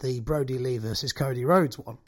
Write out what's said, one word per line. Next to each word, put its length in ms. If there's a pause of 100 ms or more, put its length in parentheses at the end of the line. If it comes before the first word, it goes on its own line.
the 200
Brody 360
Lee 220
versus 340
Cody 320
Rhodes 360
one. 280